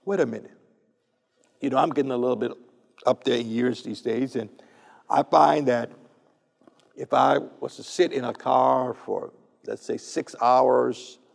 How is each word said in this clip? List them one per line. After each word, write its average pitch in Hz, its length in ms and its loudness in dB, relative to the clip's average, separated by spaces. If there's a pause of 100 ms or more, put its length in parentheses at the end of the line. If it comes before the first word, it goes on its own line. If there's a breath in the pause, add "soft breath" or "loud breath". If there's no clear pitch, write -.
Wait 196 140 -2
a 147 60 2
minute. 110 320 -12 (1040)
You 139 80 -4
know, 131 80 0
I'm 156 140 2
getting 135 200 -2
a 123 60 -2
little 123 200 0
bit 123 160 -4 (520)
up 123 200 0
there 120 120 2
in 117 100 -4
years 120 360 -2
these 110 180 -10
days, 123 340 -4
and 110 140 -6 (600 soft breath)
I 143 140 2
find 151 440 4
that 120 240 -2 (1040)
if - 180 -6
I 135 240 4 (220)
was 123 160 -10
to 120 80 -18
sit - 280 0
in 131 120 -4
a 117 100 -4
car 131 600 0
for, - 380 -8 (340)
let's 110 200 -12
say, 117 120 -6
six - 440 -10
hours 127 800 2 (160)